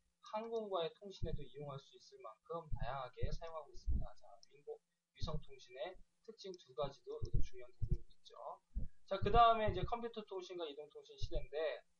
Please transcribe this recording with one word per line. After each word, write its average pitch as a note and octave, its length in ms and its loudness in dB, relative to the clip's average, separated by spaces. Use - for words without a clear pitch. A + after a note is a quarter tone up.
항공과의 G#3+ 680 -2
통신에도 E3+ 440 -4
이용할 C#3 360 -10
수 - 160 -20
있을 - 240 -20
만큼 E3 480 -10
다양하게 C3 540 -2
사용하고 D#3+ 380 -6
있습니다. - 340 0
자, - 120 -14
인공-, - 280 -16
위성 D3+ 280 0
통신의 - 540 -10
특징 G3+ 260 -12
두 - 80 -20
가지도 - 540 -6
여기 - 140 10
중요한 - 380 2
부분이 - 220 2
있죠. - 420 -14
자, F#3+ 140 -2
그 G3+ 120 2
다음에 A3+ 400 10
이제 F3+ 120 0
컴퓨터 A3+ 420 -2
통신과 F3+ 420 -6
이동 D3 220 -10
통신 C#3+ 300 -18
시대인데, C#3+ 600 -2